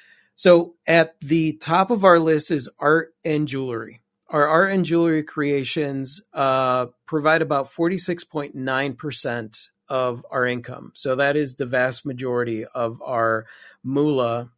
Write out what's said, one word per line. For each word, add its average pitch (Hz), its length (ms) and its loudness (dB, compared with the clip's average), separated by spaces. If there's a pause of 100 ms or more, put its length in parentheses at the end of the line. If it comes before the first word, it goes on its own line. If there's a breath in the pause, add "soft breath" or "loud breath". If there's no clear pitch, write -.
(340 soft breath)
So 175 400 4 (120)
at 165 340 2
the 156 380 0
top 185 320 0
of 214 140 2
our 175 140 8
list 160 320 2
is 139 180 -2 (100)
art 156 360 2 (100)
and 151 240 0
jewelry. 120 540 -8 (260)
Our 147 180 2
art 175 260 4
and 190 120 2
jewelry 165 380 2
creations, 139 960 -4 (140)
uh, 131 520 2 (200)
provide 156 340 2
about 143 320 -2
forty-six 175 520 -4
point 143 300 -8
nine 131 400 -2
percent 120 760 -8 (180)
of 127 420 -2
our 131 140 0
income. 123 500 -6
So 127 220 -4
that 139 180 2
is 143 220 -2
the 139 80 -4
vast 127 400 -2
majority 123 640 -4
of 117 340 -6
our 113 460 -2 (360 loud breath)
moolah 127 760 0